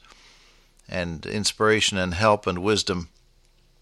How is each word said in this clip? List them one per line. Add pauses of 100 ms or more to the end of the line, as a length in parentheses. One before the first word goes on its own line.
(920)
and
inspiration
and
help
and
wisdom (720)